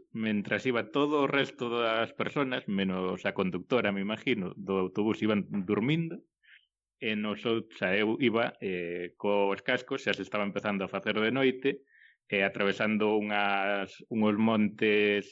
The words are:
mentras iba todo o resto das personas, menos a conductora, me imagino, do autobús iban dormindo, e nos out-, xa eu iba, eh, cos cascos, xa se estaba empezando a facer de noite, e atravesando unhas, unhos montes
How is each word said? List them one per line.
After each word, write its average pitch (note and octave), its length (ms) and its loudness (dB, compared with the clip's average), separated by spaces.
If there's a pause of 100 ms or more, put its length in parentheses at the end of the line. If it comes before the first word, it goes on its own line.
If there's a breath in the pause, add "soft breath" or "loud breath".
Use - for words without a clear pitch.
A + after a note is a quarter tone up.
(140)
mentras G#2+ 560 0
iba A2+ 240 -2
todo D3 320 2
o C3+ 40 0
resto C3 400 -2
das A2+ 440 0
personas, B2+ 560 -2
menos F#2 560 0
a G2 80 0
conductora, G2+ 560 0
me G2 160 -2
imagino, G#2+ 480 -4
do F#2+ 320 -2
autobús G#2 400 0
iban G#2 240 0 (160)
dormindo, D3+ 560 -2 (800 soft breath)
e A2 120 -2
nos G#2+ 320 -4
out-, A2+ 320 0
xa F#2+ 200 0
eu G#2+ 240 2
iba, A#2 400 2
eh, F2 560 -6
cos G2+ 440 2
cascos, C3 440 -4
xa G#2 80 0
se G2 120 -4
estaba G#2 200 -4
empezando G2 400 -2
a - 80 -10
facer G#2 240 -2
de A2 160 2
noite, C3 480 0 (460 soft breath)
e G2 160 2
atravesando G#2 720 2
unhas, G2+ 960 0
unhos G#2+ 240 2
montes G#2+ 960 2